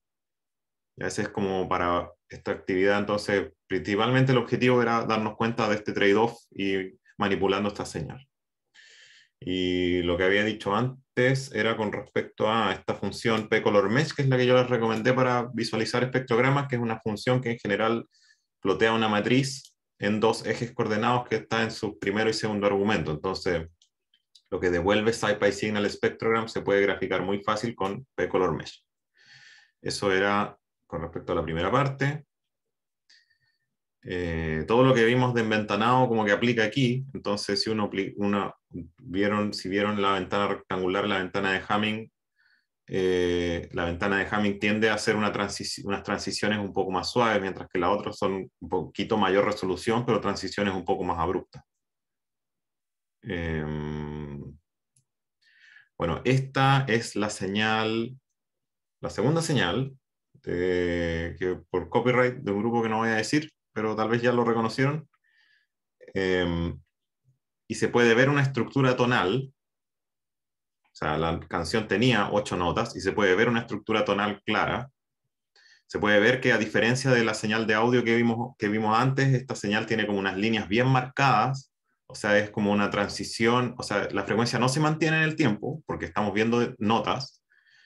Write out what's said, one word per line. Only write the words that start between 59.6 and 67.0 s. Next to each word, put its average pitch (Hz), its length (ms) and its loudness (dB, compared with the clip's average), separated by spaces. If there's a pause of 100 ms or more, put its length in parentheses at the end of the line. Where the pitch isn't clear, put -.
de, 87 1080 -2
que 90 220 -2 (100)
por 87 180 -2
copyright 123 500 2
de 101 120 -6
un 101 80 0
grupo 117 240 0
que 113 60 -2
no 110 80 -2
voy 113 140 0
a 113 40 2
decir, 147 380 0 (200)
pero 110 220 -2
tal 110 140 -2
vez 117 120 2
ya 123 120 2
lo 120 120 4
reconocieron. 117 640 0 (1080)
Em, 90 640 0 (880)